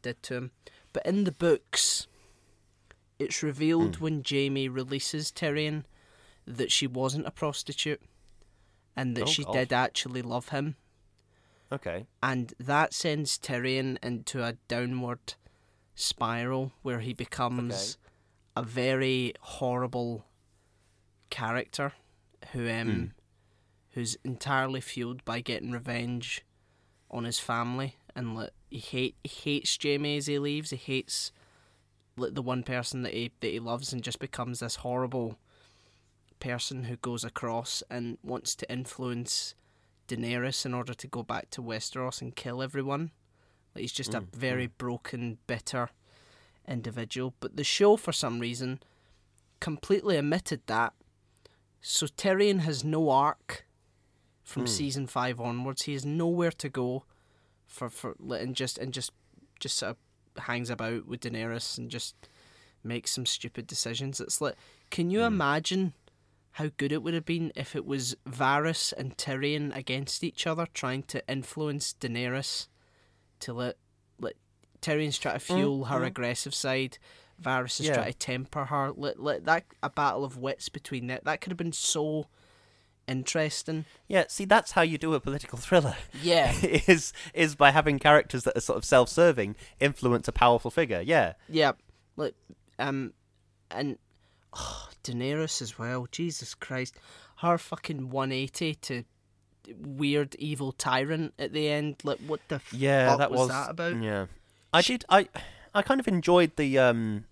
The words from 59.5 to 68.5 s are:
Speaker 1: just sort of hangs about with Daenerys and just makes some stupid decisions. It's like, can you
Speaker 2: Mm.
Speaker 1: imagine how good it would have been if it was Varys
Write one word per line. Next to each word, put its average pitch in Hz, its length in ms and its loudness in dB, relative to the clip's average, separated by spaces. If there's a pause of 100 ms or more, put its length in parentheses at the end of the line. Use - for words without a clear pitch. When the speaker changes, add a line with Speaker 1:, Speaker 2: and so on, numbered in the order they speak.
Speaker 1:
just - 160 -4
sort 113 200 -4 (400)
of - 80 -12
hangs 120 260 -2
about 113 360 -4
with 123 140 -8
Daenerys 117 580 -6
and 120 120 -8
just - 240 -8 (680)
makes 117 300 -4
some 127 140 -2
stupid - 400 -6
decisions. 123 540 -4
It's - 200 -2
like, 143 160 -2 (340)
can 175 200 0
you 208 100 4
Speaker 2:
Mm. 233 80 4
Speaker 1:
imagine 170 640 2 (600)
how 151 220 -2
good 139 140 0
it 147 120 0
would 170 120 -2
have 160 100 -2
been 165 300 -2
if 135 220 -8
it - 100 -4
was 131 300 -2 (120)
Varys 143 640 2